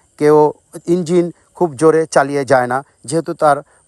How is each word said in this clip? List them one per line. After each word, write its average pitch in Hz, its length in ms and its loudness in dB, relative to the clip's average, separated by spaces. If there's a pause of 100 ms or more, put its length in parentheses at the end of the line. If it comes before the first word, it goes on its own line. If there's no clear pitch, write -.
(180)
কেউ 151 340 4 (340)
ইঞ্জিন 175 440 -2 (240)
খুব 165 200 -4
জোরে 160 320 2
চালিয়ে 143 380 -2
যায় 127 220 0
না, 127 160 -4 (220)
যেহেতু 160 300 -6
তার 151 280 0 (260)